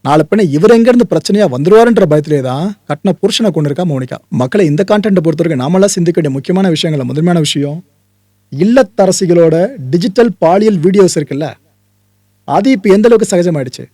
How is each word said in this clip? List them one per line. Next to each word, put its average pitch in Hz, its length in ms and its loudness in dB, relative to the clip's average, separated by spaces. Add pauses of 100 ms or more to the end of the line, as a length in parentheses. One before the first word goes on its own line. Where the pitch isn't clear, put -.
நாளை 151 280 2
பின்ன 202 200 0
இவர் 160 220 2
எங்க 233 200 4
இருந்து 240 180 2
பிரச்சனையா 196 420 0
வந்துருவாருன்ற 202 580 4
பயத்திலே 151 320 0
தான் 143 340 -6 (120)
கட்டின 160 240 -4
புருஷனை 214 400 -2
கொண்டு 147 180 -4
இருக்கா 175 140 -4
மௌனிகா. 135 340 -6 (120)
மக்களை 127 360 0
இந்த 151 180 0
கான்டென்ட் 202 380 0
பொறுத்த 160 220 -2
வரைக்கும் 147 220 -2
நாமெல்லாம் 190 240 0
சிந்திக்க 175 320 -2
வேண்டிய 143 120 -4
முக்கியமான 185 360 -2
விஷயங்கள்ல 151 380 -4
முதன்மையான 165 320 0
விஷயம், 147 440 -4 (680)
இல்லத்தரசிகளோட 185 1200 0 (200)
டிஜிட்டல் 196 480 0
பாலியல் 196 420 2
வீடியோஸ் 185 360 2
இருக்குல்ல, 147 320 -6 (1000)
அது 202 240 2
இப்ப 208 180 0
எந்த 208 200 4
அளவுக்கு 214 260 2
சகஜமாயிடுச்சு 151 480 -4 (100)